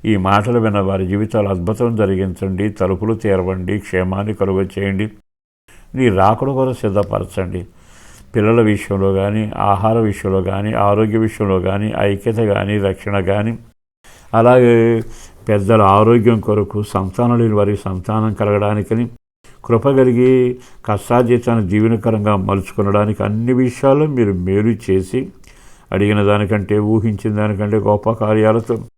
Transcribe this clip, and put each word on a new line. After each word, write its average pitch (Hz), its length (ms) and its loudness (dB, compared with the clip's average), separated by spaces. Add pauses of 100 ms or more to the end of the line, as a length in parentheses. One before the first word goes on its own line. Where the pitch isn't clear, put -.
ఈ 107 120 -2
మాటలు 101 420 0
విన్న 104 220 0
వారి 95 260 -2
జీవితాలు 104 420 -2
అద్భుతం 101 480 -2
జరిగించండి, 95 720 -2
తలుపులు 95 460 -2
తెరవండి, 95 640 -2
క్షేమాన్ని 95 560 -4
కలుగ 95 280 -2
చేయండి, 98 460 -4 (840)
నీ 127 140 2
రాకడ 107 420 2
కొరకు 131 220 0
సిద్ధపరచండి. 98 920 -4 (720)
పిల్లల 113 240 4
విషయంలో 98 520 0
కానీ, 104 440 -2
ఆహార 101 420 0
విషయంలో 101 440 -2
కానీ, 98 300 -4
ఆరోగ్య 107 460 2
విషయంలో 104 420 0
కానీ, 101 380 -2
ఐక్యత 101 380 -2
కానీ, 104 420 -2
రక్షణ 98 420 -4
కానీ, 104 380 -2 (760)
అలాగే 117 680 4 (460)
పెద్దల 104 340 4
ఆరోగ్యం 110 580 6
కొరకు, 104 420 -2
సంతానం 107 560 -2
లేని 110 160 2
వారికి 104 300 0
సంతానం 107 480 -4
కలగడానికని, 104 760 -2 (560)
కృప 117 240 0
కలిగి 127 680 4 (280)
కష్టార్జితాన్ని 120 840 0
దీవెనకరంగా 107 680 0
మలుచుకొనడానికి 101 840 -2
అన్ని 113 300 -2
విషయాల్లో 139 540 2
మీరు 120 260 0
మేలు 98 440 0 (140)
చేసి, 95 380 -2 (640)
అడిగిన 104 300 0
దానికంటే, 104 560 0
ఊహించిన 107 560 -2
దానికంటే 104 420 -2
గొప్ప 104 340 0
కార్యాలతో 110 760 0 (140)